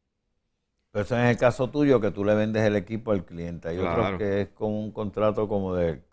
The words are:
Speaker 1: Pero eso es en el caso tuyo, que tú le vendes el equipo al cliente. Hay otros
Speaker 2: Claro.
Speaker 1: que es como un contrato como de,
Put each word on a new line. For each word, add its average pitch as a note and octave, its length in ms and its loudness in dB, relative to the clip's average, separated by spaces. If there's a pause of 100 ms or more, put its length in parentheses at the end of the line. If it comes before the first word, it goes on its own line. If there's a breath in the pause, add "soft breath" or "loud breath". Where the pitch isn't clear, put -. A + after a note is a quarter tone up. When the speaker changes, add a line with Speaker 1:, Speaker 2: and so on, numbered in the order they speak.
(920)
Speaker 1:
Pero G#2 120 -2
eso A#2+ 120 -2
es A#2+ 60 2
en A#2+ 60 4
el A#2+ 80 4
caso B2+ 320 2
tuyo, C#3 320 4
que G2+ 120 0
tú G2+ 120 -4
le G#2 120 4
vendes G#2+ 260 2
el G#2+ 140 4
equipo A2 340 -4
al G2 140 0
cliente. E2+ 440 -10
Hay E2+ 100 -4
otros F2 180 -2
Speaker 2:
Claro. F#2+ 220 0
Speaker 1:
que G2+ 240 -2
es F#2 80 -6
como G#2+ 300 -4
un G#2+ 120 -8
contrato G#2+ 560 0
como G2 260 -2
de, E2 380 0